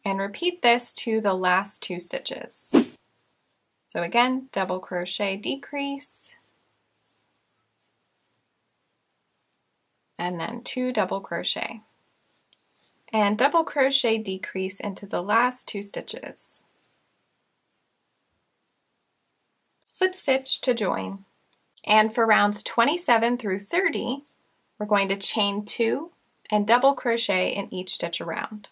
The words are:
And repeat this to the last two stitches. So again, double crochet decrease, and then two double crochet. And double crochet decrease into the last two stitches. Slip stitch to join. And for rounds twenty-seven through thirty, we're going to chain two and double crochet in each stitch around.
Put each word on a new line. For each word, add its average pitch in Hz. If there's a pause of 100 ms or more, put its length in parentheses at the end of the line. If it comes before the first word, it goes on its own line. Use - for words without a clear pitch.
And 196
repeat 208
this 240
to 220
the 202
last 185
two 175
stitches. - (1120)
So 175
again, 254
double 185
crochet 190
decrease, 277 (3750)
and 175
then -
two 254
double 190
crochet. 180 (1300)
And 208
double 294
crochet 262
decrease 190
into 202
the 180
last 226
two 202
stitches. - (3250)
Slip 370
stitch -
to 247
join. 190 (600)
And 220
for 226
rounds 208
twenty-seven 240
through 202
thirty, 277 (560)
we're 214
going 202
to 196
chain 202
two 240 (400)
and 208
double 254
crochet 226
in -
each 180
stitch -
around. 208